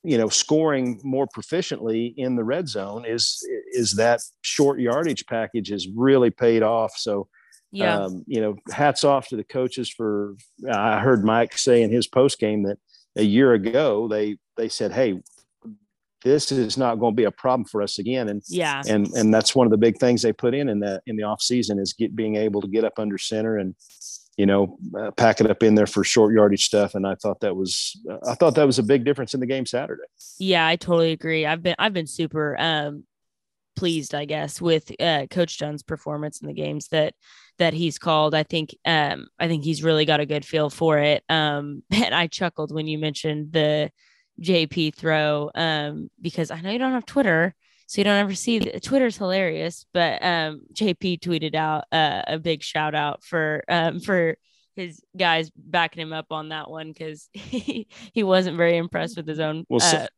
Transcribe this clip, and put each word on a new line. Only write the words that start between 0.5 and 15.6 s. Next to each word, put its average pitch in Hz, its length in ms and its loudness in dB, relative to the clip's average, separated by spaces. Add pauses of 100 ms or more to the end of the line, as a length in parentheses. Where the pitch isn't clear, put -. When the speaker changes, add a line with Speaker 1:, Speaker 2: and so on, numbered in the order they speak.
Speaker 1:
more 135 240 -2
proficiently 117 880 -4
in 127 200 -2
the 117 80 0
red 143 260 -2
zone 107 360 -8
is, 113 400 -4 (280)
is 113 200 0
that 117 280 4 (220)
short 139 360 2
yardage 127 460 0
package 113 440 -4
has 95 180 -6
really 123 420 4
paid 117 320 4
off. 110 340 2
So, 101 320 -4 (440)
Speaker 2:
Yeah. 190 340 0
Speaker 1:
um, 92 220 -8
you 120 120 -2
know, 104 160 -2 (160)
hats 147 320 2
off 139 260 2
to 127 60 -6
the 107 80 -6
coaches 127 460 -4
for, 104 460 -4 (360)
I 107 280 2
heard 113 260 4
Mike 113 320 2
say 120 240 4
in 107 100 2
his 117 160 2
post 135 320 2
game 107 240 0
that 98 140 -4 (400)
a 104 60 2
year 120 300 6
ago, 113 540 2
they, 107 300 -2 (200)
they 113 120 -4
said, 107 240 -4
"Hey, 113 280 0 (1000)